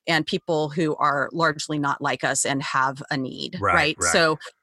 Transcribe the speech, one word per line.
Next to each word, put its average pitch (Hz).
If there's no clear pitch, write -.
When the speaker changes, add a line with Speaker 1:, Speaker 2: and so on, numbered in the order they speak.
Speaker 1:
and 156
people 156
who 151
are 143
largely 156
not 143
like 131
us 139
and 135
have 135
a 151
need, 131
Speaker 2:
Right, 95
Speaker 1:
right? 151
Speaker 2:
right. 85
Speaker 1:
So 160